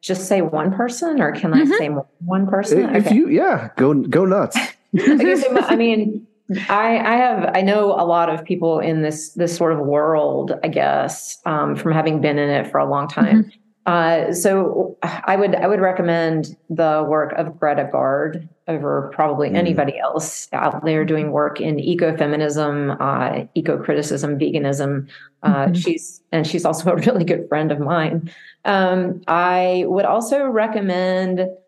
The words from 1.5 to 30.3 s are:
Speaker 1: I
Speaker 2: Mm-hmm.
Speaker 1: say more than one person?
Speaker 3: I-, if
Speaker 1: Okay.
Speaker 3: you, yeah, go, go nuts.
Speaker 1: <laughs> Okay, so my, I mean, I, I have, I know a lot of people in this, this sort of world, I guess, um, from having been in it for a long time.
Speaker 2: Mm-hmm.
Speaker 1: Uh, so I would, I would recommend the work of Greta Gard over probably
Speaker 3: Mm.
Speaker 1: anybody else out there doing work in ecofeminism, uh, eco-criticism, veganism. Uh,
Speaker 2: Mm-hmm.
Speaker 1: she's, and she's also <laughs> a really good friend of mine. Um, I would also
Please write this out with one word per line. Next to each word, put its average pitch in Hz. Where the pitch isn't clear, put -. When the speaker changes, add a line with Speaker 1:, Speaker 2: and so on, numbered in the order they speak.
Speaker 1:
I 277
Speaker 2:
Mm-hmm. 294
Speaker 1:
say 147
more 143
than 170
one 190
person? 190
Speaker 3:
I-, -
if 208
Speaker 1:
Okay. 220
Speaker 3:
you, 302
yeah, 175
go, 139
go 139
nuts. 185
Speaker 1:
<laughs> -
Okay, 302
so 262
my, -
I -
mean, 220
I, 220
I 226
have, 233
I 185
know 202
a -
lot 170
of 160
people 165
in 160
this, 156
this 170
sort 165
of 156
world, 143
I -
guess, 139
um, 147
from 160
having 156
been 147
in 147
it 139
for -
a 143
long 143
time. -
Speaker 2:
Mm-hmm. -
Speaker 1:
Uh, 170
so 185
I -
would, 196
I -
would 202
recommend 170
the 156
work 151
of 151
Greta 147
Gard 147
over 143
probably 147
Speaker 3:
Mm. 190
Speaker 1:
anybody 151
else -
out 143
there 156
doing 151
work 147
in 156
ecofeminism, 147
uh, 135
eco-criticism, 147
veganism. 139
Uh, 139
Speaker 2:
Mm-hmm. 180
Speaker 1:
she's, 170
and 156
she's 175
also 160
<laughs> -
a 180
really 208
good 170
friend 151
of 147
mine. 165
Um, 185
I 180
would 190
also 233